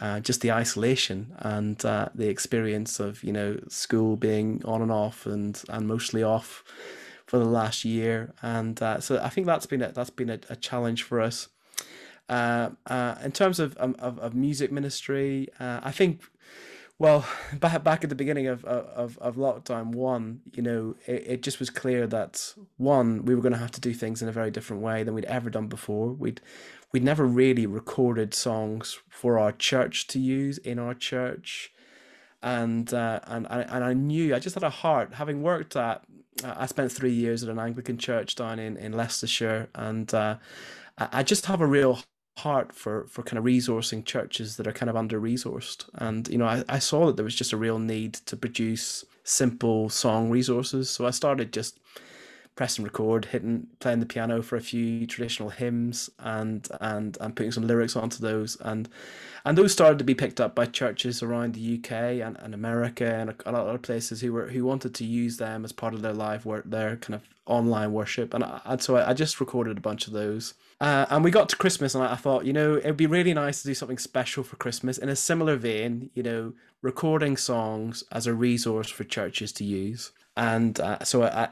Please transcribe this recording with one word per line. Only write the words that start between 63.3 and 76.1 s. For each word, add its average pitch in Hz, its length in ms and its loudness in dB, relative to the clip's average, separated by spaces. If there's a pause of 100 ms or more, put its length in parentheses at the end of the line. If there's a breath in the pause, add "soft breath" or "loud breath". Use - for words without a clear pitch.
a, 107 40 -8 (100)
a 113 80 -4
lot 120 100 0
of 95 60 -2
other 120 100 -2
places 117 440 -6
who 120 100 0
were, 117 160 -2
who 123 160 -2
wanted 131 300 -2
to 120 100 -6
use 117 320 0
them 110 280 -6
as 110 80 -10
part 113 200 -4
of 110 80 -6
their 110 140 -2
live 107 320 -4
work, 107 200 -4
their 110 300 -2
kind 110 180 -8
of 104 140 -10 (160)
online 113 480 2
worship. 107 400 -2
And 120 100 -2
I, - 220 -10
and 127 180 -2
so 131 140 4
I, 120 140 6
I - 40 6
just 151 240 0
recorded 117 380 -2
a 95 60 -8
bunch 107 240 -4
of 107 80 -8
those. 107 400 -4 (260 soft breath)
Uh, 139 300 4
and 147 120 6
we 170 80 8
got 202 200 8
to - 60 0
Christmas 170 380 2
and 131 100 2
I, 117 80 2
I 123 40 0
thought, 135 300 2
you 139 80 2
know, 151 220 4
it'd 151 200 2
be 160 100 6
really 175 280 4
nice 143 260 0
to 139 80 -6
do 135 60 0
something 127 240 -4
special - 440 -2
for - 140 -14
Christmas 123 400 -2
in 135 140 -2
a 135 60 0
similar 160 400 2
vein, 117 580 -2